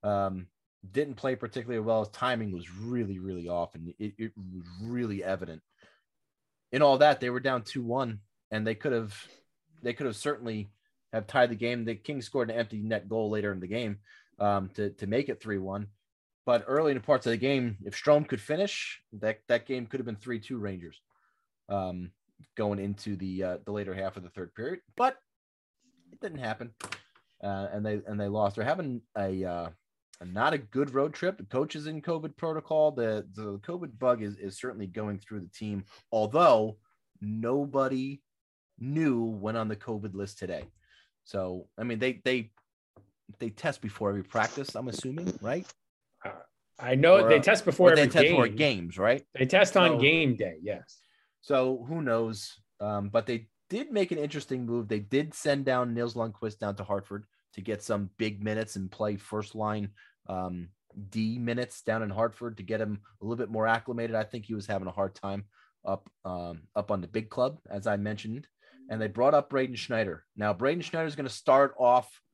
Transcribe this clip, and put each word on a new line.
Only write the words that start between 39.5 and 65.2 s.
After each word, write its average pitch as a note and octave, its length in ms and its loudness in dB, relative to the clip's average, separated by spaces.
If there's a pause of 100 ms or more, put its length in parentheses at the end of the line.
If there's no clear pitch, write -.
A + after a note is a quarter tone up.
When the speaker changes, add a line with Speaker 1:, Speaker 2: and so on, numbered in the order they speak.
Speaker 1:
on A2 100 0
the G#2+ 80 -2
covid G#2 400 -8
list G2 240 -8
today. F2 260 -6 (600)
So, F#2 420 -6 (100)
I A2 60 -6
mean, A#2 160 -4
they, B2+ 260 0
they, B2+ 260 0 (880)
they A#2 100 -6
test C#3 320 -4
before G#2 280 -2
every G2 140 -2
practice, A2+ 520 -2
I'm B2+ 120 -6
assuming, C#3 540 -6
right? C#3 240 -4 (600)
Speaker 2:
Uh, G2 60 -8 (480)
I B2+ 160 0
know E3 300 10
Speaker 1:
Or, A2+ 40 6
Speaker 2:
they A#2 80 10
Speaker 1:
uh, C#3 60 6
Speaker 2:
test - 220 6
before F3+ 260 10
Speaker 1:
or D#3+ 40 10
they D#3 80 10
Speaker 2:
every B2+ 80 4
Speaker 1:
test D3 160 8
before D3 200 6
Speaker 2:
game. G#2+ 80 -4
Speaker 1:
games, G2 420 0
right? A#2 260 4 (140)
Speaker 2:
They C3 80 2
test F#3+ 320 6
on F3 140 8
Speaker 1:
So C#3 80 4
Speaker 2:
game C#3+ 360 6
day, F#2+ 260 -4
yes. F#2+ 360 -8 (440)
Speaker 1:
So C3 460 2
who E3 140 -4
knows? A2+ 580 0 (200)
Um, G#2 300 -2
but A2 160 2
they A2+ 220 -4 (220)
did B3+ 220 -4
make G3 200 0
an E3 60 -2
interesting C#3+ 480 -4
move. A#2 220 -2
They G#2+ 120 0
did C#3 340 -2
send C#3 320 0
down B2 280 2
Nils A#2+ 220 -2
Lundqvist A2+ 440 -4
down G2+ 180 -2
to G2+ 60 -6
Hartford G2+ 420 -4 (280)
to G#2 80 -12
get G2+ 220 -4
some G2+ 340 -2
big G#2 260 -2
minutes G#2+ 320 -2
and F#2+ 160 -6
play G#2 260 -2
first G#2 380 -8
line, G#2+ 340 -2 (380)
um, F2+ 420 -6 (400)
D A2 280 -2
minutes A#2+ 460 -4
down A2 200 0
in G#2 60 -4
Hartford A2+ 480 -4
to G#2 60 -12
get A2 180 -2
him G#2+ 180 -4 (220)
a G2+ 40 -12
little A#2 120 -4
bit A2+ 140 -4
more A2 160 0
acclimated. A2+ 480 0
I A2 80 2
think G#2+ 220 -10
he A2 100 -6
was G2+ 120 -8
having F#2+ 200 -4
a F2 40 -8
hard G2 240 -4
time G2 300 -6 (400)